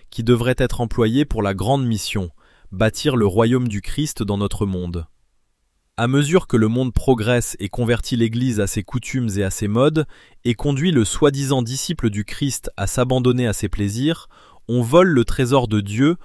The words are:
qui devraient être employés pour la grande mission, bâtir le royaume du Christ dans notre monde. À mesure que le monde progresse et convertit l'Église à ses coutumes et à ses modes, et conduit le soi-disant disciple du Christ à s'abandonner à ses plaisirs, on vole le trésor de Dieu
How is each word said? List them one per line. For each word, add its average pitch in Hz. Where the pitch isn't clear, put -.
qui -
devraient 120
être 123
employés 120
pour 113
la 98
grande 123
mission, 101
bâtir 110
le 110
royaume 117
du 104
Christ -
dans 101
notre 101
monde. 87
À 117
mesure 143
que -
le 110
monde 123
progresse 120
et 101
convertit 120
l'Église 117
à 101
ses 101
coutumes 123
et 101
à 95
ses 104
modes, 143
et 120
conduit 147
le 123
soi-disant 139
disciple 127
du 104
Christ -
à 104
s'abandonner 127
à 104
ses 104
plaisirs, 104
on 120
vole 165
le 127
trésor 127
de 104
Dieu 117